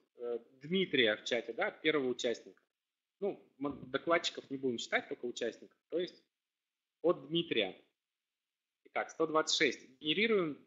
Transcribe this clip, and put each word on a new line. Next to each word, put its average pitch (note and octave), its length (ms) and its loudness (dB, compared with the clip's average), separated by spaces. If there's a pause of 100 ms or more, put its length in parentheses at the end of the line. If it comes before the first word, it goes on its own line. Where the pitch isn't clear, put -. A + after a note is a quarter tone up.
(180)
э, A#2+ 220 -4 (220)
Дмитрия C#3+ 540 2
в - 80 -18
чате, A#2 300 -2
да, F3+ 180 -2
первого D3+ 380 0
участника. A#2+ 520 -4 (600)
Ну, F#3+ 200 -4 (160)
мы C#3 140 -4 (160)
докладчиков D3+ 640 0
не C3+ 60 -6
будем C3 200 0
считать, - 300 -2
только - 180 -8
участников. A#2 520 -6 (120)
То D#3+ 100 -2
есть - 220 -8 (800)
от D3+ 260 2
Дмитрия. C#3 540 0 (1000)
Итак, - 260 -6
сто - 160 0
двадцать D#3 320 2
шесть. - 420 0
Генерируем E3+ 680 2